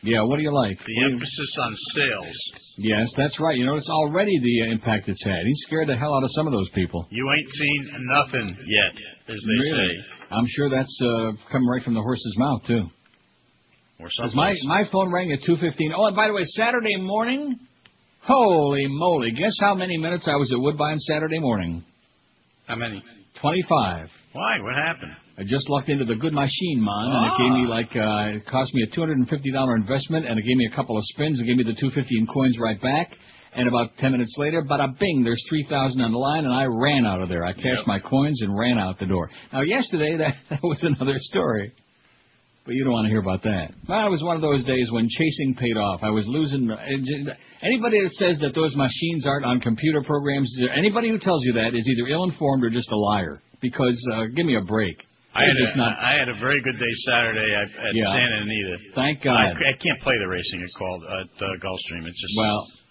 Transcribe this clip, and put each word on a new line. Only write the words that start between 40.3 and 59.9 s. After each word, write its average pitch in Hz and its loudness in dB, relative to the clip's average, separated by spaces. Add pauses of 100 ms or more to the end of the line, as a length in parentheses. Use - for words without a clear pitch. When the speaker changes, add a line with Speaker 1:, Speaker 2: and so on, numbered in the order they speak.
Speaker 1:
that 143 -4
was 156 -2
another 135 0
story. 113 -2 (920)
But 120 -4
you 135 0
don't 127 2
wanna 107 2
hear 110 4
about 92 -2
that. 95 -2 (120)
Well, 208 0
it 202 2
was 156 0
one 170 0
of 160 -2
those 143 2
days 127 2
when 113 2
chasing 139 0
paid 120 0
off. 101 0
I 107 0
was 107 2
losing. 135 0 (920)
Anybody 220 2
that 180 -2
says 175 2
that 147 0
those 160 2
machines 143 0
aren't 139 0
on 123 2
computer 143 2
programs, 139 0 (280)
anybody 214 2
who 220 0
tells 165 0
you 123 2
that 113 0
is 117 0
either 120 0
ill-informed 147 0
or 113 2
just 120 -2
a 110 0
liar. 101 0 (200)
Because, 127 0 (180)
uh, 113 -2 (100)
give 170 0
me 131 2
a 107 2
break. 98 -2 (380)
Speaker 2:
I 120 4
had 143 6
Speaker 1:
It's 131 2
just 113 0
Speaker 2:
a, 135 2
Speaker 1:
not 117 0
Speaker 2:
I 123 2
had 131 0
a 120 -6
very 131 0
good 123 -4
day 117 -2 (160)
Saturday 110 2
at, 104 0
at 107 -6
Speaker 1:
Yeah. 113 2
Speaker 2:
Santa 120 2
Anita. 104 -4 (180)
Speaker 1:
Thank 139 -2
God. 131 2
Speaker 2:
I, 117 4
I 135 0
can't 160 -4